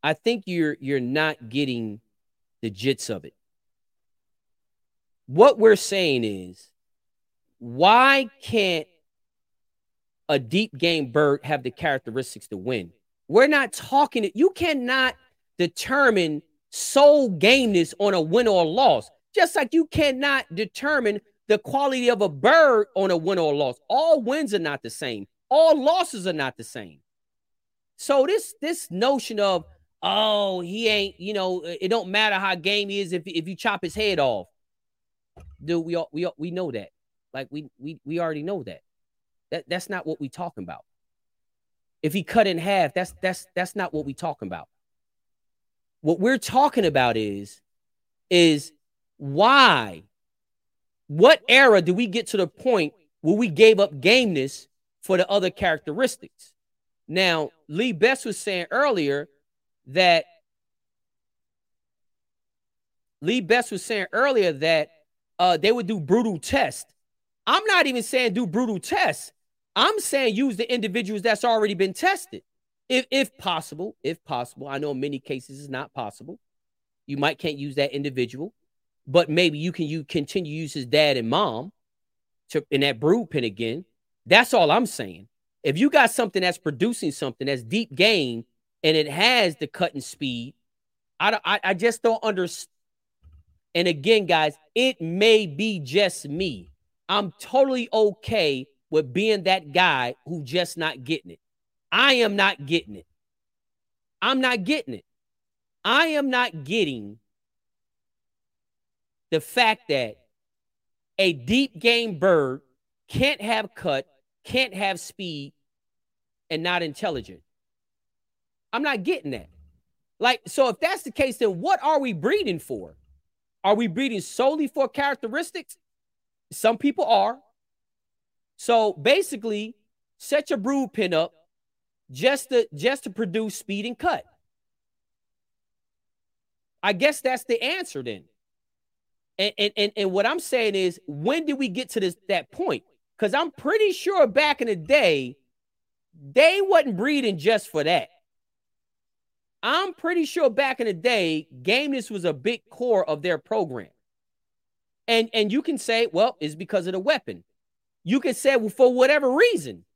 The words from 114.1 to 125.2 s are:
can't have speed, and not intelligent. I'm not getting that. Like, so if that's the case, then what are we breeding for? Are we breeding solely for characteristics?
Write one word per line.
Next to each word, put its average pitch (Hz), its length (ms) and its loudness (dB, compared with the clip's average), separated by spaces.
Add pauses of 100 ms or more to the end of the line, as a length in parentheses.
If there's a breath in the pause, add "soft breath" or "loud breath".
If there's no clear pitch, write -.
can't 247 320 -4
have 190 240 -4
speed, 151 540 -12 (960)
and 156 100 -6
not 175 220 -2
intelligent. 143 580 -8 (1300)
I'm 247 120 -4
not 269 180 -2
getting 180 300 -4
that. 104 180 -10 (720)
Like, 240 260 0
so 262 240 2
if 196 100 -6
that's 339 220 0
the 277 100 -12
case, 269 260 -2
then 196 220 0
what 339 240 0
are 302 160 2
we 254 140 -2
breeding 202 460 -2
for? 90 360 -12 (720)
Are 202 100 6
we 233 120 -2
breeding 226 320 -4
solely 277 480 0
for 262 220 -2
characteristics? 285 880 -6 (720)